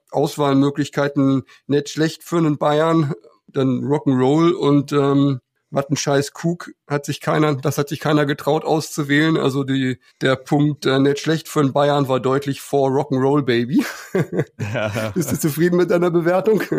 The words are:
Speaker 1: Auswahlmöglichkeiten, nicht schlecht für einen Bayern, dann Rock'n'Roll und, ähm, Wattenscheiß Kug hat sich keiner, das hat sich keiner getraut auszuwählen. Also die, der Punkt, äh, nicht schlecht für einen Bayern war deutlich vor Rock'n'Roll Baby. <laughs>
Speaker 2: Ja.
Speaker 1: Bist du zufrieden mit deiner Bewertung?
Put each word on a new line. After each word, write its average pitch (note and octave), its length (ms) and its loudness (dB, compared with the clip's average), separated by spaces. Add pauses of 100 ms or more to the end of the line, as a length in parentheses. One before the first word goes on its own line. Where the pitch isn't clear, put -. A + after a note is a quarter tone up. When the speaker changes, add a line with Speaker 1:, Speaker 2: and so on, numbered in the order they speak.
(120)
Speaker 1:
Auswahlmöglichkeiten, C#3 1300 0 (240)
nicht C#3 220 0
schlecht D#3+ 340 -4
für - 140 -4
einen D3+ 200 2
Bayern, D#3 560 2 (340)
dann C3 360 -2
Rock'n'Roll C#3+ 680 2
und, C#3+ 400 2
ähm, C#3 480 2 (340)
Wattenscheiß C#3 600 0
Kug - 380 -6 (140)
hat C#3+ 200 -4
sich - 160 -8
keiner, D#3 340 2
das C3 220 -4
hat C#3+ 100 0
sich - 140 -8
keiner D3+ 240 2
getraut D3 400 -2
auszuwählen. D3+ 720 0
Also C#3 260 0
die, C3 360 -2 (200)
der C3+ 160 2
Punkt, D3 500 0
äh, C3+ 140 2
nicht C#3+ 200 2
schlecht D#3 280 -2
für - 140 -2
einen C#3 100 2
Bayern C#3+ 380 2
war C3 100 0
deutlich C3+ 400 -2
vor C#3 300 0
Rock'n'Roll C3+ 540 0
Baby. B2 420 0 (280)
<laughs> F#3 120 0 (480)
Speaker 2:
Ja. A2 420 -4
Speaker 1:
Bist F3 160 -2
du - 80 -2
zufrieden E3+ 380 0
mit F3+ 140 2
deiner F3 200 2
Bewertung? F3+ 500 2 (180)